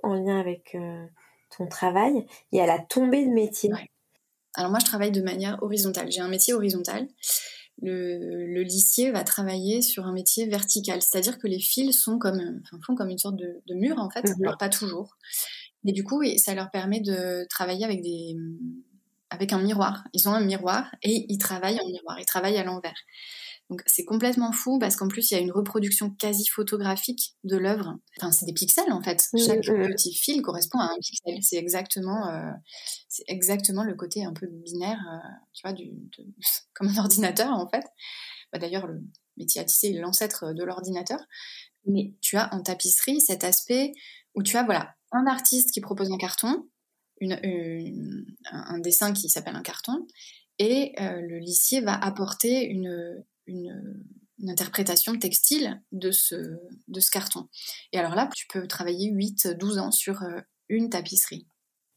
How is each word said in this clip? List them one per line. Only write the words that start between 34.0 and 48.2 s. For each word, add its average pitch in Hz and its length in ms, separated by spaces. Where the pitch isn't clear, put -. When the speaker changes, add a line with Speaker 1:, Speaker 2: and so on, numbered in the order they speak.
Speaker 2:
un 175 80
peu 165 140
binaire, 175 520
euh, 165 160
tu - 100
vois, 190 120
du, 180 160
de, - 340
<laughs> - 360
comme 196 140
un 202 80
ordinateur, 208 560
en 180 160
fait. - 160
Bah, - 60
d'ailleurs, 175 280
le 160 160
métier - 240
à 170 40
tisser - 240
est 185 120
l'ancêtre 175 540
de 170 100
l'ordinateur. 185 560
Mais 196 380
tu - 160
as 233 160
en 185 80
tapisserie 185 580
cet - 240
aspect 247 480
où 202 80
tu 202 140
as, 240 60
voilà, 208 320
un 254 140
artiste 254 460
qui 208 100
propose 196 280
un 190 80
carton, 220 480
une, 185 220
une, 165 840